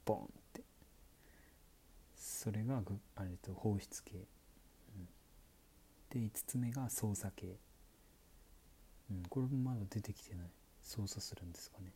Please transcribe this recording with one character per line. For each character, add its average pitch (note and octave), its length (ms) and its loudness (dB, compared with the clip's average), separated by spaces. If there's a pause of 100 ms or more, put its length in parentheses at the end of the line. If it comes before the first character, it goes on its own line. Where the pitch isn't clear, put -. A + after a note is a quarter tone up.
ボ G#2+ 120 6
ン - 80 -4
っ - 40 -10 (260)
て。 - 100 -8 (1500)
そ - 360 -2
れ G#2+ 120 4
が B2 180 4
ぐ-、 G2+ 140 0 (200)
あ G2 80 -4
れ F2+ 180 -2
と、 F#2+ 120 -4
放 G#2 260 6
出 - 240 -8
系。 - 140 -8
う - 20 -4
ん。 - 880 -14 (1000)
で、 A#2+ 160 4
五 - 180 0
つ - 140 0
目 A#2+ 140 6
が B2+ 180 2
操 G#2+ 240 4
作 G2 220 0
系。 F#2+ 240 -6 (1500)
う - 20 0
ん、 F2+ 160 -2
こ C3+ 120 2
れ B2+ 40 6
も C3 120 4
ま B2+ 180 4
だ A2 120 2
出 G#2+ 140 0
て G2+ 120 -4
き - 100 -8
て - 100 -8
な F2 100 -4
い。 F2 40 -6 (340)
操 - 240 -2
作 G2 160 -4
す - 140 -6
る - 80 -10
ん F2 80 -6
で E2 80 -10
す - 100 -12
か - 100 -18
ね。 F#2 160 -8